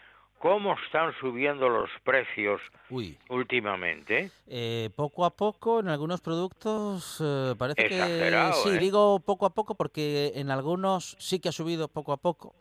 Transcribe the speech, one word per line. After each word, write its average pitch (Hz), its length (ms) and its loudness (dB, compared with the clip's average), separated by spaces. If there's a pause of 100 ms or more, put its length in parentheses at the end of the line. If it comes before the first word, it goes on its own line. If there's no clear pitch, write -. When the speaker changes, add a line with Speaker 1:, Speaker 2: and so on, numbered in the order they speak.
(380)
Speaker 1:
cómo 196 460 2
están 156 360 0
subiendo 131 480 0
los 110 220 0 (140)
precios 110 560 0 (280)
Speaker 2:
Uy. 107 300 -8 (100)
Speaker 1:
últimamente? 110 1000 -2 (160)
Speaker 2:
Eh, 117 480 -4
poco 151 300 -2
a 170 100 0
poco, 226 460 0
en 190 80 -2
algunos 160 320 -4
productos, 190 1040 -4
eh, 135 340 0
parece 127 260 0
que 110 100 2
Speaker 1:
Exagerado, 170 680 2
Speaker 2:
sí, 147 140 4
Speaker 1:
¿eh? - 20 2
Speaker 2:
digo 202 420 6
poco 185 260 0
a 175 80 -2
poco 214 200 -2
porque 147 600 0
en 139 160 -4
algunos 175 680 0
sí 185 220 -4
que 180 80 -2
ha 160 40 0
subido 160 360 -2
poco 147 240 -6
a 139 60 0
poco, - 420 -2